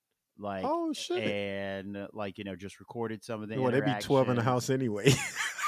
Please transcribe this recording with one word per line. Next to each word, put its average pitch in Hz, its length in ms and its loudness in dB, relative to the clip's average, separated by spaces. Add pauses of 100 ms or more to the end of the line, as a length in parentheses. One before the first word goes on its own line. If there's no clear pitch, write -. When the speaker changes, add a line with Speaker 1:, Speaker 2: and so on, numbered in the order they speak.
(380)
Speaker 1:
like, 101 240 -4
Speaker 2:
Oh, 320 300 0
shit. - 240 -4
Speaker 1:
and, 98 1000 -4
like, 104 240 -6
you 104 60 -8
know, 95 120 -6
just 95 240 -12
recorded 113 440 -6
some 110 180 -6
of 104 80 -8
the - 40 -4
Speaker 2:
Well, 127 180 2
they 135 80 4
be 139 160 2
twelve 131 320 4
in 123 80 4
the 117 60 2
Speaker 1:
interactions. - 0 -
Speaker 2:
house 123 280 2
anyway. 123 400 4
<laughs> 127 40 8 (540)